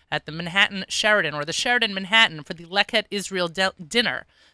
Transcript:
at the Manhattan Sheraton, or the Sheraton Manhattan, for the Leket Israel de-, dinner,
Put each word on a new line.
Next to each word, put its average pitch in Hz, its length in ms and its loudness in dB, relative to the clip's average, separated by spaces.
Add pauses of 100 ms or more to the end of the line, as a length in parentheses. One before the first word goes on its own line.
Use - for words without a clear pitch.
(100)
at 151 160 -4
the 156 60 -10
Manhattan 185 560 -2
Sheraton, 196 460 2
or 147 100 -4
the 160 80 -6
Sheraton 226 420 0
Manhattan, 190 500 2
for 190 100 -10
the 170 120 -18
Leket 202 440 0
Israel 185 380 -2
de-, 190 240 0 (120)
dinner, 170 420 -2 (280)